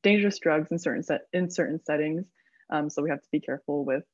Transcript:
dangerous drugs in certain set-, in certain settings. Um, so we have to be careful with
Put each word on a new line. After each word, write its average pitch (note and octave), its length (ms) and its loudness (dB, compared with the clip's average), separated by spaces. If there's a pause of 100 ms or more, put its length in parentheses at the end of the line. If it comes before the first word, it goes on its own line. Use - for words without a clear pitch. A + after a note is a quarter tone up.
dangerous G3+ 360 4
drugs D#3 320 2
in E3+ 80 -2
certain - 240 -2
set-, - 300 -4
in F3+ 160 0
certain D#3+ 340 -2
settings. D3+ 440 -2 (420)
Um, D3+ 220 -2
so D3 120 -4
we D#3 80 0
have C#3 120 -4
to - 100 -20
be D3+ 80 2
careful C#3+ 460 -4
with C3+ 260 -2